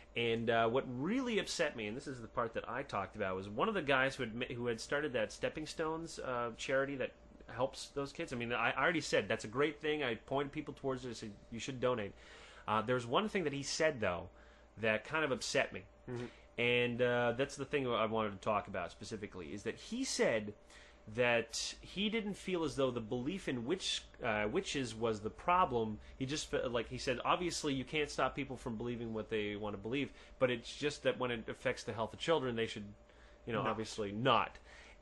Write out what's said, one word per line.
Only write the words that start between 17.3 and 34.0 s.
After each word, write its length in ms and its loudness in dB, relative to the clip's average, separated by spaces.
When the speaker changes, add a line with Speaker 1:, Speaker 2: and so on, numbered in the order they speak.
Speaker 1:
that's 200 -2
the 80 -4
thing 200 0
I 200 4
wanted 260 2
to 60 -8
talk 320 0
about 220 -4
specifically, 560 -8
is 160 -6
that 120 -2
he 280 -6
said 500 2
that 640 2
he 280 -2
didn't 260 -2
feel 280 0
as 120 0
though 140 4
the 120 0
belief 480 -2
in 160 0
witch-, 380 0
uh, 260 2
witches 460 0
was 240 0
the 100 -4
problem. 720 2
He 80 -2
just 240 -2
fe-, 200 0
like, 200 0
he 80 -6
said, 280 -2
"Obviously, 480 2
you 100 0
can't 260 -2
stop 260 0
people 200 -4
from 220 -6
believing 360 -4
what 160 -4
they 280 0
wanna 200 -4
believe, 340 -2
but 100 6
it's 240 -4
just 300 -2
that 160 2
when 100 2
it 200 -2
affects 340 -2
the 100 -4
health 200 -2
of 60 -12
children, 360 2
they 120 2
should, 180 -8
you 80 -4
know, 80 2
Speaker 2:
Not. 100 2
Speaker 1:
obviously 400 -4